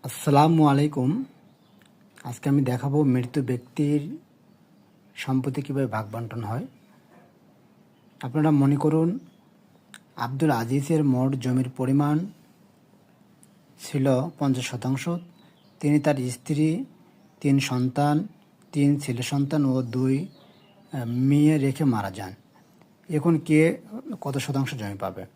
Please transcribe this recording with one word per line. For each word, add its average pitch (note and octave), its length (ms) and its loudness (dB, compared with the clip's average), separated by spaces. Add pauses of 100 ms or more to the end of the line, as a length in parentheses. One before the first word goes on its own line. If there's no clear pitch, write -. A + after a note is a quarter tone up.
আসসালামু D3+ 640 4
আলাইকুম। D3 560 2 (1000)
আজকে B2+ 240 -6
আমি C#3 140 4
দেখাবো C3 400 0
মৃত B2+ 360 2
ব্যক্তির C#3+ 640 -2 (1120)
সম্পত্তি C3 460 -2
কীভাবে C3+ 240 -2
ভাগ A2 260 -6
বন্টন A#2 320 -8
হয়। A#2+ 220 -6 (1500)
আপনারা D3+ 300 0
মনে C#3+ 260 4
করুন, D#3+ 420 0 (960)
আব্দুল C3+ 340 -2
আজিজের C#3 540 0
মোট C3 320 2
জমির B2+ 340 -2
পরিমাণ C#3+ 460 0 (1600)
ছিল C3+ 260 -2 (320)
পঞ্চাশ C3 280 -2
শতাংশ। C3 380 -6 (760)
তিনি, D3 200 2
তার D3 160 2 (140)
স্ত্রী, D#3 540 -2 (560)
তিন C#3 180 2
সন্তান, C3+ 580 0 (560)
তিন C#3+ 260 2
ছেলে B2+ 240 -6
সন্তান C#3+ 420 0
ও C3 180 0
দুই, B2+ 340 0 (760)
আহ, B2+ 120 -6
মেয়ে C#3+ 540 2
রেখে C3+ 260 0
মারা G#2+ 260 0
যান। F#2+ 220 -12 (760)
এখন D#3 300 2
কে D#3 220 4 (600)
কত C#3 180 -6
শতাংশ C3+ 360 -4
জমি G2+ 240 -8
পাবে? F#2+ 240 -8 (140)